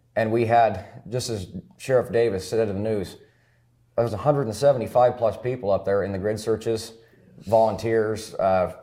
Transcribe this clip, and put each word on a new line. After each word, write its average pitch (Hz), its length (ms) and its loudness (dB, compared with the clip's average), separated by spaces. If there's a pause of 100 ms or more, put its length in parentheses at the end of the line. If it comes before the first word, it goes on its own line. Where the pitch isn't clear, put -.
(160)
And 110 140 0
we 117 160 2
had, 110 380 2 (240)
just 120 200 -6
as 107 200 -6 (280)
Sheriff 123 360 0
Davis 107 360 0
said 113 200 0
in 98 80 -6
the 98 40 -4
news, 104 360 -4 (800)
there 117 80 2
was 117 80 -2
a 104 60 -4
hundred 143 240 0
and 113 120 -4
seventy-five 123 600 2
plus 110 200 0
people 123 360 -4
up 95 120 0
there 98 200 0
in 98 80 -4
the 98 60 -4
grid 107 200 -2
searches, 110 540 -2 (560)
volunteers, 110 840 2
uh, 92 480 2